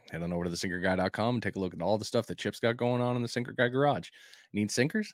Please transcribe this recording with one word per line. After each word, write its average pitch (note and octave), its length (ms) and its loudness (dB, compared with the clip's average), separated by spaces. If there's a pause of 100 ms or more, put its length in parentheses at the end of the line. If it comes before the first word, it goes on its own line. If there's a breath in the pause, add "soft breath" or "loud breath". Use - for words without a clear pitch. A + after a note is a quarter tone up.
(120)
Head E2 100 -4
on F2 100 -2
over F2 120 0
to F2 60 -2
the E2+ 60 -6
sinker F2+ 220 -4
guy F#2 160 2
dot F#2 160 2
com A2+ 240 0
and A2+ 80 -2
take F#2+ 140 -2
a - 20 -6
look F#2 160 -2
at E2 80 -6
all G2+ 160 2
the G#2+ 60 -6
stuff - 240 0
that F2 100 -6
Chip's - 220 -4
got A#2 160 2
going B2 260 2
on B2 140 2
in A#2+ 60 0
The A#2+ 60 -2
Sinker A#2+ 220 -4
Guy A#2+ 160 2
Garage. C3 420 2 (440 loud breath)
Need G#2 180 0
sinkers? G#3 440 0